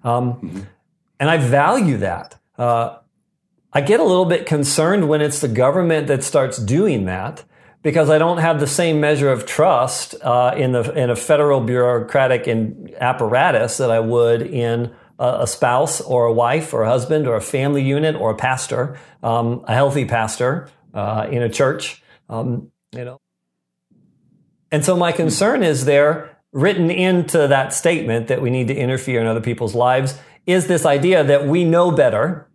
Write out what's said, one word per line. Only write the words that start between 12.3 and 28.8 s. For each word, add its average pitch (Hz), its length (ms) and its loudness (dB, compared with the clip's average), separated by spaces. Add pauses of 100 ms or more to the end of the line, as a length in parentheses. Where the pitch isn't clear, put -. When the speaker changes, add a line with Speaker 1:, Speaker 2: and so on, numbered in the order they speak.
Speaker 1:
and 110 520 -4
apparatus 123 800 0
that 131 140 0
I 113 80 2
would 117 420 2
in 117 500 -4 (280)
a, 123 220 -2
a 117 60 -2
spouse 139 540 -2
or 123 240 0
a 117 80 0
wife 123 400 0
or 113 100 -2
a 110 60 0
husband 139 380 0
or 117 80 0
a 104 60 -2
family 139 420 -2
unit 151 320 0
or 110 160 -2
a 104 40 -4
pastor, 131 640 -4 (260)
um, 117 440 -2
a 113 80 -2
healthy 139 300 0
pastor, 123 640 -2 (240)
uh, 104 380 -4
in 120 100 -2
a 117 80 -2
church, 143 520 -2 (280)
um, 120 420 -8 (200)
you 123 140 -12
know. 127 140 -18 (1500)
And 151 140 0
so 185 100 4
my 175 160 2
concern 196 520 0
is 131 220 0
there, 147 500 2 (160)
written 170 380 0
into 180 580 2
that 135 260 2
statement 117 540 -2
that 135 140 -2
we 123 80 -2
need 127 180 -2
to 135 80 -4
interfere 127 460 -2